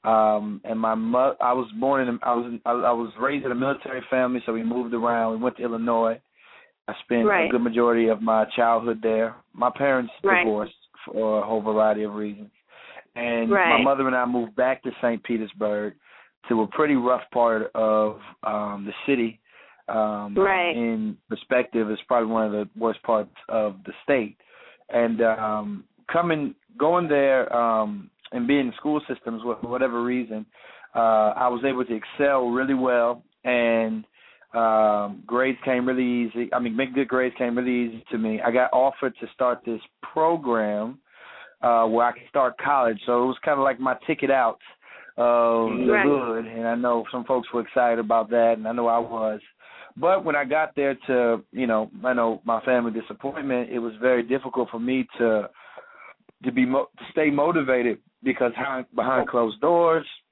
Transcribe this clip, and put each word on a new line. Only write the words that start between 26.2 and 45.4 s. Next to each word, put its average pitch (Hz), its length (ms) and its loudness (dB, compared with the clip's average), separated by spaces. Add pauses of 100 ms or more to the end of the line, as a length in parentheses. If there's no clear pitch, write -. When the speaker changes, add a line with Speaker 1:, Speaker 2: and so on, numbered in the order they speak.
Speaker 1:
going 170 300 2
there, 139 480 2
um, 110 540 0 (220)
and 120 160 -4
being 139 200 2
in 113 100 -8
school 151 300 -2
systems, 117 360 -8
wha-, 117 180 -4
for 117 80 -10
whatever 120 340 -2
reason, 117 420 -4 (500)
uh, 110 400 4
I 127 140 0
was 120 140 -4
able 131 220 -2
to 117 100 -4
excel 135 540 0
really 131 240 0
well, 120 500 0 (200)
and, 113 600 0 (500)
um, 107 760 2
grades 123 360 0
came 127 240 0
really 123 400 0
easy. 117 240 -6
I - 80 0
mean, 117 160 -4
make 127 200 -2
good 135 120 0
grades 127 300 0
came 120 200 -2
really 123 320 0
easy 113 220 -14
to 117 60 -4
me. 110 240 -2
I 120 100 2
got 127 220 2
offered 131 460 0
to 113 160 -10
start 123 280 0
this 113 180 -6 (200)
program, 123 960 0 (640)
uh, 117 240 4
where 113 220 2
I 120 60 0
could - 160 -18
start 127 280 0
college. 127 480 0
So 120 180 2
it 127 40 2
was 127 120 -4
kinda 143 220 0
like 135 180 0
my 131 160 0 (120)
ticket 143 240 -2
out 127 280 0 (580)
of 117 600 4